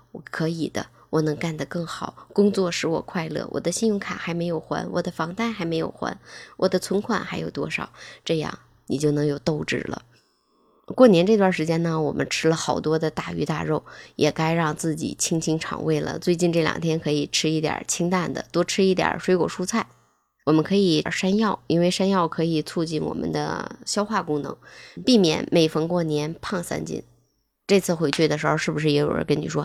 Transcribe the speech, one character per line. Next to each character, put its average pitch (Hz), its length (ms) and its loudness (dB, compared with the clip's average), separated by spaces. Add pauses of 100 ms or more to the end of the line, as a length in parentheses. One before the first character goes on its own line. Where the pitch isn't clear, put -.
(120)
我 - 180 -14
可 160 200 -2
以 165 180 -4
的， - 200 -6 (220)
我 160 120 0
能 151 160 0
干 160 180 -4
得 151 100 -4
更 170 220 -6
好， - 460 -10
工 208 180 4
作 190 180 0
使 - 160 -4
我 160 160 0
快 160 280 -6
乐， 151 220 -6
我 - 100 -4
的 165 100 -2
信 226 160 0
用 208 100 2
卡 196 180 -8
还 175 180 -6
没 170 120 -2
有 170 140 -2
还， 165 320 -6
我 175 100 -2
的 175 80 -4
房 165 240 -6
贷 226 160 -2
还 208 140 -6
没 165 140 -2
有 160 120 -2
还， - 300 -8 (380)
我 190 100 2
的 185 100 2
存 190 240 -2
款 208 220 -2
还 175 160 -8
有 165 100 -4
多 151 200 -6
少， - 220 -8 (340)
这 165 140 0
样 151 200 -6 (280)
你 - 100 -2
就 151 140 2
能 147 140 2
有 147 140 0
斗 156 240 -2
志 - 140 -4
了。 - 240 -8 (840)
过 247 220 8
年 175 180 8
这 214 120 4
段 190 160 4
时 156 120 -2
间 165 160 0
呢， 165 200 0
我 147 100 0
们 - 180 -2
吃 - 200 0
了 165 80 4
好 - 200 -2
多 156 220 0
的 160 100 0
大 - 220 -8
鱼 165 140 -2
大 160 180 -2
肉， 156 220 -2 (320)
也 147 160 2
该 160 200 0
让 160 220 0
自 156 220 -2
己 - 200 -4
清 - 220 0
清 160 180 0
肠 - 280 -6
胃 156 160 0
了。 151 180 -6
最 175 160 0
近 170 160 2
这 165 100 2
两 156 200 0
天 160 180 0
可 160 100 -4
以 147 220 0
吃 - 180 0
一 156 120 0
点 156 120 0
儿 - 140 -6
清 175 220 0
淡 175 240 0
的， - 180 -6
多 175 140 2
吃 - 180 2
一 190 100 6
点 170 140 2
儿 - 100 -2
水 185 200 2
果 160 120 0
蔬 180 160 -6
菜。 214 220 -4 (560)
我 - 80 2
们 156 100 6
可 190 140 0
以 175 340 4
山 190 280 0
药， 220 300 0
因 165 120 4
为 175 100 4
山 190 200 2
药 185 180 2
可 160 160 -2
以 165 180 0
促 165 220 -4
进 160 180 -4
我 156 120 -4
们 165 180 -4
的 151 540 -6
消 - 180 -2
化 214 180 -2
功 151 200 -2
能， 143 160 -10 (480)
避 254 120 8
免 165 340 4
每 165 180 6
逢 160 180 0
过 175 160 0
年 151 380 -2
胖 180 200 -4
三 160 220 -6
斤。 - 180 -8 (640)
这 196 140 6
次 180 160 0
回 156 160 0
去 160 160 2
的 147 100 0
时 156 80 -4
候， 151 120 2
是 - 120 -4
不 156 80 -2
是 151 140 2
也 143 80 4
有 147 140 2
人 160 120 -2
跟 151 140 0
你 151 80 -6
说 151 180 -4